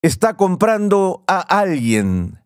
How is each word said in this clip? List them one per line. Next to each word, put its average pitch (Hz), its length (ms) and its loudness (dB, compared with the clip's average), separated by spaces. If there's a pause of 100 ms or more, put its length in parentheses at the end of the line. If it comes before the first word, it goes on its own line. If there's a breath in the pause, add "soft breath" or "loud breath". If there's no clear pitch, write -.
Está 208 340 0
comprando 202 920 0
a 185 140 0
alguien 113 1040 0